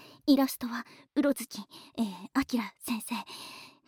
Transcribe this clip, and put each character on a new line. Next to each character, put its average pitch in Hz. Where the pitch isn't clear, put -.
イ 277
ラ 269
ス -
ト 247
は 240
う 294
ろ 285
ず -
き、 -
え 233
ー、 -
あ 269
き 247
ら 208
先 226
生、 -